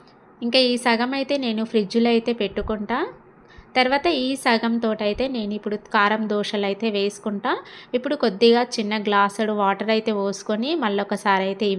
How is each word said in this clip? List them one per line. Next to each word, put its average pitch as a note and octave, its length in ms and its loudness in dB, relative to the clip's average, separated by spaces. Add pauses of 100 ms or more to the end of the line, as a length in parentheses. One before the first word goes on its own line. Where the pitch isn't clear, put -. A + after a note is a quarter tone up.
(420)
ఇంకా A#3+ 160 2
ఈ B3 180 4
సగం A#3+ 420 0
అయితే C4+ 180 -2 (100)
నేను A3 180 -2
ఫ్రిడ్జ్లో A3+ 460 0
అయితే A#3 220 2
పెట్టుకుంటా. G#3+ 680 -4 (800)
తర్వాత C4 300 2
ఈ C4+ 300 0
సగంతో A#3 540 0 (100)
అయితే G#3 280 -2
నేను A3 260 -6
ఇప్పుడు G#3 220 -6 (180)
కారం G#3+ 360 4
దోశలు G#3 360 0
అయితే G3+ 240 -2
వేసుకుంటా. G3+ 640 -2 (420)
ఇప్పుడు C4 200 0
కొద్దిగా A#3 480 4
చిన్న A3 320 -4 (120)
గ్లాసుడు G3+ 460 2
వాటర్ G3+ 380 0
అయితే A3 220 0
పోసుకొని G#3 600 -2
మళ్ళొకసారి G3+ 720 0
అయితే G3 280 -2
ఈ - 60 0